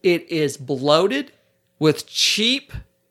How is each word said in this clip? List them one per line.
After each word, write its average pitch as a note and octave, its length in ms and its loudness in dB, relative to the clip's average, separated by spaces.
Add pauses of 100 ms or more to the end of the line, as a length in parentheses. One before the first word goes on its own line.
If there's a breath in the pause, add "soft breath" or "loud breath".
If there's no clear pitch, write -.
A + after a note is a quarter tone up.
it F3 280 0
is D3+ 260 -2
bloated D3+ 760 0 (460)
with D3+ 280 0
cheap, - 640 -2 (380)